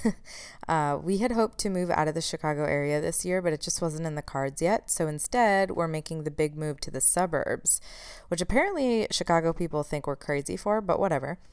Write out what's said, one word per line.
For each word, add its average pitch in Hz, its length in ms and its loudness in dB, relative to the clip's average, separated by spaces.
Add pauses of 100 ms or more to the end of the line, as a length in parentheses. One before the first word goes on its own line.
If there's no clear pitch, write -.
<laughs> 214 100 2 (540)
Uh, 147 320 2
we 185 180 0
had 240 120 2
hoped 220 280 2
to 208 120 -2
move 180 220 0
out 156 160 4
of 151 60 0
the 160 60 -2
Chicago 151 440 -2
area 147 360 2
this 165 240 -2
year, 180 160 0
but 175 120 0
it 151 80 -2
just - 200 -4
wasn't 160 240 -2
in 156 120 -4
the 147 40 -6
cards 139 400 -4
yet. 185 300 2
So - 160 0
instead, 196 640 2
we're 170 160 0
making 160 380 -4
the 151 80 -2
big 151 240 0
move 151 240 -4
to - 100 -10
the 131 100 -4
suburbs, - 800 2 (460)
which 175 140 -2
apparently 254 720 2
Chicago 165 400 2
people 156 320 -2
think 147 240 -4
we're 139 80 0
crazy 143 400 -2
for, 208 240 2
but 180 180 0
whatever. 147 400 0 (140)